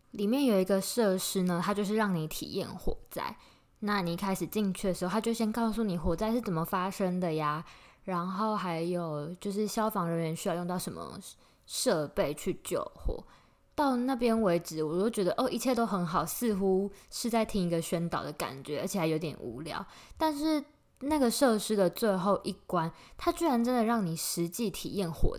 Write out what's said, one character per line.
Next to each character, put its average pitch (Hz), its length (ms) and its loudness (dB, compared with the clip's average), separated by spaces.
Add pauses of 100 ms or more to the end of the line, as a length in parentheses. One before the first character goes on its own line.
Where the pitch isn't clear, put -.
(120)
里 202 160 -2
面 277 180 4
有 214 140 6
一 185 40 4
个 190 160 4
设 190 380 2
施 190 240 0
呢， 180 240 2
它 202 80 2
就 202 100 0
是 202 120 0
让 208 180 2
你 156 140 0
体 - 240 -8
验 170 160 -4
火 - 280 -2 (140)
灾。 - 260 -6 (440)
那 202 240 0
你 170 100 -2
一 - 20 -2
开 190 200 -2
始 180 100 -2
进 208 260 0
去 190 160 -4
的 180 60 2
时 175 100 -4
候， 180 80 -2
它 214 80 2
就 226 140 0
先 220 180 0
告 226 200 0
诉 226 120 -2
你 185 140 0
火 165 180 0
灾 214 160 0
是 240 80 2
怎 214 140 -2
么 160 100 0
发 185 260 -2
生 180 300 -2
的 175 140 0
呀， 156 320 -2 (380)
然 175 220 -4
后 208 300 -2
还 175 240 -2
有 170 640 -4
就 202 100 -4
是 208 160 0
消 214 220 0
防 190 180 -2
人 165 120 0
员 160 160 -2
需 - 120 -6
要 180 60 0
用 175 140 -4
到 180 100 -2
什 175 160 -6
么 82 260 -10 (460)
设 160 440 0
备 151 260 0
去 - 280 -4
救 - 160 -2 (160)
火。 - 280 -4 (520)
到 277 220 4
那 254 180 0
边 233 240 4
为 175 200 4
止， 156 240 -4
我 156 140 0
都 202 120 2
觉 214 140 0
得， 175 140 2
哦， 254 120 2
一 - 80 -2
切 254 160 0
都 233 100 2
很 190 220 0
好， 160 180 0
似 214 300 -2
乎 190 380 2 (180)
是 - 180 -6
在 226 160 2
听 214 220 0
一 170 40 0
个 170 120 0
宣 170 260 -2
导 156 160 -2
的 147 100 -6
感 135 300 -6
觉， 147 160 -6
而 160 80 -4
且 196 120 -2
还 160 80 2
有 156 100 2
点 156 220 -4
无 120 220 -8
聊。 156 220 -8 (320)
但 311 220 2
是 302 260 2 (360)
那 302 180 0
个 262 120 6
设 226 300 4
施 214 160 0
的 190 140 6
最 202 260 2
后 190 280 2
一 202 100 -4 (120)
关， 165 240 0 (280)
它 - 140 2
居 339 140 -2
然 247 160 4
真 240 120 2
的 240 100 4
让 226 220 2
你 165 100 -2
实 170 320 -2
际 208 220 -4
体 - 200 -6
验 175 220 -2
火 180 280 4